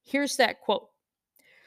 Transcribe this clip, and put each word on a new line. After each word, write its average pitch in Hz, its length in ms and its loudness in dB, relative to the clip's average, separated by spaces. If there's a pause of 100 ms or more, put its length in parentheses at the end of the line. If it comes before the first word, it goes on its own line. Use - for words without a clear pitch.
Here's 277 360 -2
that - 240 0
quote. - 280 -4 (760)